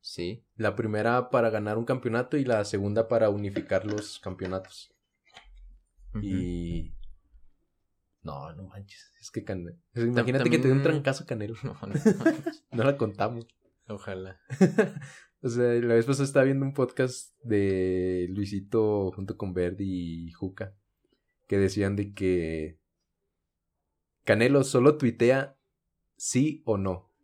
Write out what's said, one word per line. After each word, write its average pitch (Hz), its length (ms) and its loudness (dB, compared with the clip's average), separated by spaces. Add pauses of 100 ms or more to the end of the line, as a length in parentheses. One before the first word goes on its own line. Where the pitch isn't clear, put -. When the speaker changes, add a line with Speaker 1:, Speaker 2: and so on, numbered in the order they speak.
Speaker 1:
Sí. 90 440 -10 (120)
Speaker 2:
La 104 200 -2
primera 113 540 0
para 117 200 2
ganar 104 260 -2
un 117 80 -2
campeonato 123 520 -2
y 143 80 0
la 110 200 2
segunda 104 440 -2
para 110 200 4
unificar 101 560 -2
los 104 340 -6
campeonatos. 92 760 -10 (1200)
Speaker 1:
Ujú. 104 100 -6
Speaker 2:
Y 87 720 -4 (1300)
no, 73 320 -12
no 92 100 -14
manches, - 560 -20
es - 100 -20
que - 140 -8
Cane-, 90 260 -8
o - 40 -18 (200)
sea, 120 100 0
Speaker 1:
Tam-, 117 40 2
Speaker 2:
imagínate 120 420 2
que 123 80 4
te 131 100 2
dé 131 40 6
un 135 100 4
Speaker 1:
también 151 200 2
Speaker 2:
trancazo 135 240 -2
Canelo. 110 280 -6
Speaker 1:
<laughs> - 80 -18
No, - 120 -8
no - 120 -14
manches. 220 840 0
Speaker 2:
<laughs> - 40 -18
No 117 120 0
la 139 120 4
contamos. 113 500 -4 (420)
Speaker 1:
Ojalá. 95 600 -10
Speaker 2:
<laughs> - 520 2 (420)
O 131 60 -2
sea, 120 240 2
la 117 220 2
vez 117 100 8
pasada 135 220 2
estaba 139 180 4
viendo 139 220 2
un 139 80 -4
podcast 127 680 -2
de 92 840 0
Luisito 101 840 0
junto 98 260 -8
con 95 160 -6
Verdi 90 720 -4
y 82 60 -12
Juca, 98 440 -10 (720)
que 101 80 0
decían 98 400 2
de 101 160 -4
que 82 680 -2 (1500)
Canelo 131 400 6
solo 135 340 6
tuitea 127 580 2 (600)
sí 147 480 0
o 110 100 2
no. 95 340 -4 (140)